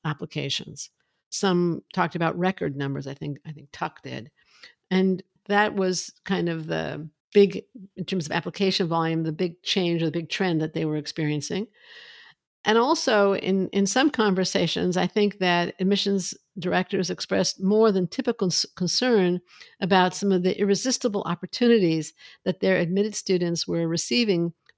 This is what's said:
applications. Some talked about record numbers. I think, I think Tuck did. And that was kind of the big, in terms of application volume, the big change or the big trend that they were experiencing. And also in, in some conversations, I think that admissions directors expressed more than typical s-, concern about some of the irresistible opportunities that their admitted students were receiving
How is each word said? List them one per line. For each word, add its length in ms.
applications. 840
Some 500
talked 220
about 220
record 380
numbers. 320
I 80
think, 320
I 40
think 200
Tuck 320
did. 260
And 320
that 300
was 380
kind 260
of 180
the 420
big, 300
in 100
terms 220
of 40
application 560
volume, 360
the 80
big 320
change 400
or 20
the 60
big 180
trend 320
that 120
they 120
were 120
experiencing. 680
And 140
also 560
in, 360
in 160
some 240
conversations, 880
I 100
think 320
that 400
admissions 540
directors 500
expressed 520
more 320
than 140
typical 400
s-, 180
concern 640
about 360
some 180
of 100
the 160
irresistible 640
opportunities 880
that 160
their 180
admitted 380
students 520
were 200
receiving 640